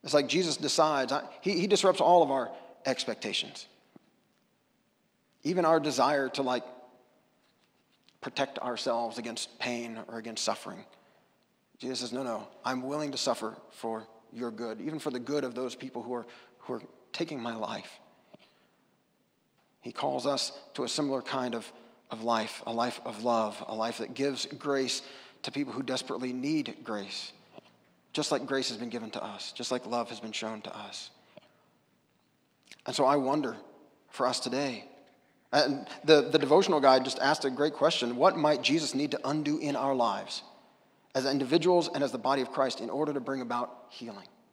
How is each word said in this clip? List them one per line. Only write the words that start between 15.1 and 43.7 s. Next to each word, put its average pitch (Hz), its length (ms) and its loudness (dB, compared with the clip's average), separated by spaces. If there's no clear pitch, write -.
the 127 80 -4
good 139 240 -2
of 123 100 -4
those 127 220 -4
people 127 260 -10
who 120 120 -6
are, 117 120 -6
who - 140 -8
are 113 80 -6
taking 156 260 -4
my 117 160 -6
life." 110 440 -8
He 120 120 -12
calls 135 320 -4
us 139 260 -2
to - 100 -4
a 117 60 -4
similar 135 320 -2
kind 123 340 -4
of, 110 160 -8
of 113 120 -10
life, 113 420 0
a 113 80 -6
life 120 320 0
of 110 180 -8
love, 110 440 2
a 110 80 -6
life 113 240 -4
that - 160 -8
gives 135 300 -2
grace 135 580 -2
to 127 80 -8
people 139 200 -4
who 117 120 -6
desperately 127 500 -4
need 131 500 -2
grace, 101 480 -8
just - 200 0
like 135 140 0
grace 135 240 0
has 117 80 -8
been 117 120 -8
given 110 220 -8
to - 120 -8
us, 101 300 -10
just - 180 -6
like 123 140 -2
love 117 240 -2
has 110 100 -12
been 110 140 -10
shown 110 300 -6
to 92 120 -12
us. - 360 -14
And 123 100 -6
so 139 100 4
I 139 100 6
wonder 135 400 0
for - 160 -2
us 123 140 2
today, 127 460 -4
and 139 340 2
the, 151 200 8
the 156 140 2
devotional 151 440 6
guide 131 240 8
just 131 140 -4
asked 143 260 2
a 139 40 4
great 143 240 0
question, 127 440 2
what 175 200 6
might 151 240 4
Jesus 143 320 2
need 139 180 0
to 131 180 -4
undo 151 300 0
in 143 180 -2
our 135 180 2
lives 113 480 0
as 131 100 2
individuals 151 680 4
and 143 100 2
as 127 80 0
the 127 60 -4
body 135 240 2
of 123 100 -2
Christ 131 300 0
in 117 80 -6
order 147 240 -2
to 139 80 -2
bring 135 180 -4
about 123 480 -6